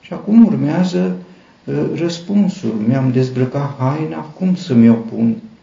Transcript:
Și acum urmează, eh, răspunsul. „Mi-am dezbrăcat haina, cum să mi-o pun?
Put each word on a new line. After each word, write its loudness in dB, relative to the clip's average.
Și -14
acum 6
urmează, 0
eh, -8
răspunsul. -2
„Mi-am 2
dezbrăcat -2
haina, -4
cum -2
să -6
mi-o 6
pun? -2